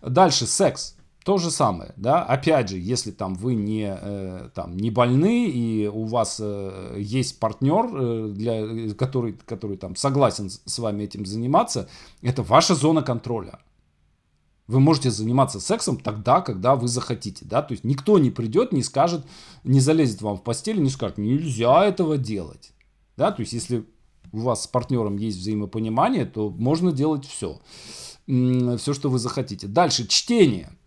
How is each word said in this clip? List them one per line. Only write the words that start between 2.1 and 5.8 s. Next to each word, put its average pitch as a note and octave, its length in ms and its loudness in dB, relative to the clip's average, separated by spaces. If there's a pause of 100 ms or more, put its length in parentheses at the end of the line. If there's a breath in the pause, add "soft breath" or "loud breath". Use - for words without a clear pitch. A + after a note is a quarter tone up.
Опять C3+ 460 2
же, F#2+ 80 -6
если F#2+ 340 -4
там F#2+ 240 -6
вы A#2 200 -2
не, G#2 460 -2
э, F#2+ 540 -10
там, F2 200 -8
не G#2+ 160 -2
больны D3 560 4
и A2+ 400 -2